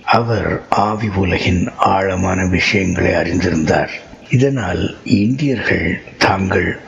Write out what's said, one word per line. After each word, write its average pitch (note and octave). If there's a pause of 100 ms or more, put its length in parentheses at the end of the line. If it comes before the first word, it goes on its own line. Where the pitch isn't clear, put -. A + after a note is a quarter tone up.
அவர் A2 (300)
ஆவி G#2+
உலகின் F2+ (240)
ஆழமான F#2
விஷயங்களை F2+
அறிந்திருந்தார். E2 (360)
இதனால் A#2+ (300)
இந்தியர்கள் G#2 (300)
தாங்கள் F#2+ (180)